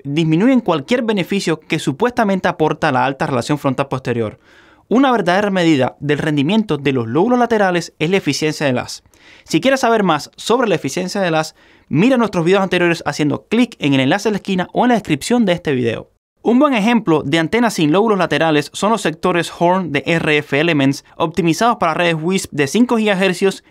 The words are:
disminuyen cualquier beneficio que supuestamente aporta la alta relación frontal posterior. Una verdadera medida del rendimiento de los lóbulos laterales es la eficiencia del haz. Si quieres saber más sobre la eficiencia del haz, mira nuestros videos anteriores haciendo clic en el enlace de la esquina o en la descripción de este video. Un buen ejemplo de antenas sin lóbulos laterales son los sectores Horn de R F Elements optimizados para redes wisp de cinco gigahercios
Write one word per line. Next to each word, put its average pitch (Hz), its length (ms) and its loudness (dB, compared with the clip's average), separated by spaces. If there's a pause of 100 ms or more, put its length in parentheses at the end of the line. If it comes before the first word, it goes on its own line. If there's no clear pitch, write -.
disminuyen 165 560 2
cualquier 180 420 -2
beneficio 208 560 -2
que - 220 -6
supuestamente 202 640 -2
aporta 156 460 0
la 127 120 2
alta 139 220 -2
relación 143 320 -2
frontal 135 300 -2
posterior. 117 500 -4 (500)
Una 262 220 4
verdadera 202 400 0
medida 160 480 2
del 147 200 -2
rendimiento 156 600 0
de 139 140 -2
los 117 160 -2
lóbulos 220 320 2
laterales 196 580 0
es 156 100 -2
la 190 100 0
eficiencia 156 480 -2
del 127 120 0
haz. - 240 -10 (400)
Si - 180 0
quieres 262 200 2
saber 226 240 2
más 156 320 -2
sobre 240 320 0
la 170 80 2
eficiencia 180 440 -6
del 170 140 0
haz, 156 220 -4 (320)
mira 226 280 2
nuestros 202 280 0
videos 190 180 2
anteriores 175 420 0
haciendo 147 440 -2
clic 233 320 0
en 139 140 2
el 135 60 2
enlace 180 280 0
de 214 60 0
la - 20 -2
esquina 185 360 -4
o 202 120 0
en 247 60 2
la 240 40 4
descripción 214 500 0
de 175 100 0
este 160 180 -4
video. 120 400 -4 (280)
Un 240 200 2
buen 285 120 4
ejemplo 202 520 0
de 151 160 0
antenas 214 340 0
sin 156 160 0
lóbulos 202 260 2
laterales 156 580 0
son 208 180 -2
los 214 80 0
sectores 170 580 -2
Horn 175 320 0
de 143 160 -2
R 160 320 0
F 143 220 -2
Elements 143 440 0 (120)
optimizados 170 640 0
para 165 160 0
redes 165 280 0
wisp 185 300 -2
de 143 160 0
cinco 240 280 2
gigahercios 190 760 0